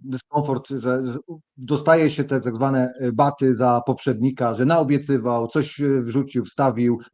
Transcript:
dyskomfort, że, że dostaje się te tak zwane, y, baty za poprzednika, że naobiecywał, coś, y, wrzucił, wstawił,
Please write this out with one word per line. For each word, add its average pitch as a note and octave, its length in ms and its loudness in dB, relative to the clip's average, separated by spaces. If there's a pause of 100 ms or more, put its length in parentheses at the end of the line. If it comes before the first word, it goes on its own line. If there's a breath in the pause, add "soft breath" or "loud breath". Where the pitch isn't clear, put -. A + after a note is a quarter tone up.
dyskomfort, C3+ 640 -4
że, C3+ 100 -6
że B2+ 400 -2 (380)
dostaje D3 540 2
się D3 140 -2
te C#3 160 -2
tak A#2 160 -4
zwane, B2+ 360 0 (100)
y, B2 100 -2
baty C3+ 420 2
za A#2+ 320 2
poprzednika, B2 680 0
że B2 100 0
naobiecywał, C3+ 840 2
coś, D3 320 -2
y, C#3 220 0
wrzucił, B2 420 -2
wstawił, A#2+ 540 0 (160 loud breath)